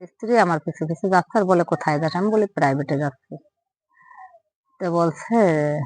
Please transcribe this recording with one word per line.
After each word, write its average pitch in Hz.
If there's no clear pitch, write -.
স্ত্রী 214
আমার 180
পিছু -
পিছু 160
যাচ্ছে 185
আর 214
বলে, 180
"কোথায় 156
যাস?" 156
আমি 190
বলি, 214
"প্রাইভেটে 143
যাচ্ছি।" -
তো 185
বলছে, 170